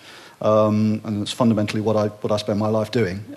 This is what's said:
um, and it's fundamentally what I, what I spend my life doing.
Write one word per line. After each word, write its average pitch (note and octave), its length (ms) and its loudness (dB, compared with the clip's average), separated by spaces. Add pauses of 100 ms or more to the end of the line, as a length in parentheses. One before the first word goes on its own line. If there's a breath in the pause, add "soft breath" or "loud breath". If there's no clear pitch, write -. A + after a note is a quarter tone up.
(420 loud breath)
um, G#2+ 600 2
and G#2 180 -4
it's G2 100 -6
fundamentally A2 480 2
what G#2+ 160 0
I, G#2+ 120 2
what G#2+ 220 -6
I G#2 60 0
spend G#2 220 -2
my G#2+ 100 0
life G#2+ 220 0
doing. G#2 340 -2 (120)